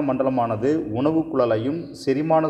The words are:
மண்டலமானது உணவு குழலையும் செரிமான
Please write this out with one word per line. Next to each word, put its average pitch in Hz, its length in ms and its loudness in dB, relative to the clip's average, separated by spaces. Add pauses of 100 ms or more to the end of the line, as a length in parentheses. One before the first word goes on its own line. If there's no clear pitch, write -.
மண்டலமானது 127 600 0 (300)
உணவு 156 280 2
குழலையும் 123 500 0 (220)
செரிமான 156 500 2